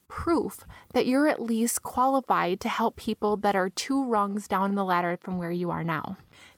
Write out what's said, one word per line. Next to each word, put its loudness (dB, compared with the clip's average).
proof -2
that 4
you're 4
at 0
least 0
qualified 2
to -2
help 0
people -2
that 0
are 2
two -2
rungs 0
down 0
the 0
ladder 0
from -6
where -4
you -2
are -4
now. -4